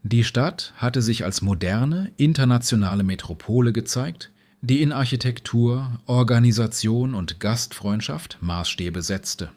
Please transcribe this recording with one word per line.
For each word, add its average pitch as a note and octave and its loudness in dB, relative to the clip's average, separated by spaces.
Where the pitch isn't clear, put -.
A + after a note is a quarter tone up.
Die A#2 4
Stadt C#3+ -2
hatte B2 0
sich A2+ 0
als F#2+ -4
moderne, G#2+ 0
internationale A#2+ 2
Metropole G#2+ 0
gezeigt, B2+ -6
die C3 2
in D3 4
Architektur, B2 0
Organisation A#2+ 2
und F2+ -6
Gastfreundschaft A2 -4
Maßstäbe F2 -4
setzte. F#2+ -6